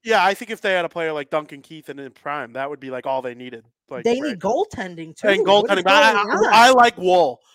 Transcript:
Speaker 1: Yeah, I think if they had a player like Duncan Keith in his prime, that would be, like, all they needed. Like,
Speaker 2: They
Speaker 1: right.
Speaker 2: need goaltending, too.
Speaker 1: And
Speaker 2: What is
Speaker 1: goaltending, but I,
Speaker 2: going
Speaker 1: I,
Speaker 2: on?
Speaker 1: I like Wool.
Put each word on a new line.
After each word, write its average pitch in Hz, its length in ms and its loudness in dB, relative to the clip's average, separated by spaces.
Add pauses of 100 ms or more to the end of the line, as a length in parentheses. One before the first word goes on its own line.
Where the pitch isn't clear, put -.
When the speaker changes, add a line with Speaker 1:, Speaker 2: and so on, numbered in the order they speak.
Speaker 1:
Yeah, 220 220 2
I 196 80 2
think 214 180 -10
if 226 120 -12
they 196 100 -2
had 175 140 0
a - 20 -6
player 160 240 -6
like 143 160 -8
Duncan 151 320 -6
Keith 151 300 -20
in 139 80 -14
his 135 160 -14
prime, 139 400 -10
that 135 160 -8
would 139 100 -14
be, 135 100 -14
like, 127 140 -10
all 135 160 -4
they 123 140 -10
needed. 123 320 -18 (240)
Like, 123 140 -12
Speaker 2:
They 247 180 -2
Speaker 1:
right. 294 80 -6
Speaker 2:
need 185 100 -10
goaltending, 185 760 -6
too. - 140 -4
Speaker 1:
And 196 180 2
Speaker 2:
What 202 240 4
is 196 100 0
Speaker 1:
goaltending, 175 40 -6
but 190 80 4
I, 220 200 6
Speaker 2:
going 208 180 -2
Speaker 1:
I, 370 180 0
Speaker 2:
on? - 20 -
Speaker 1:
I 226 200 8
like 247 260 4
Wool. 180 440 0 (140)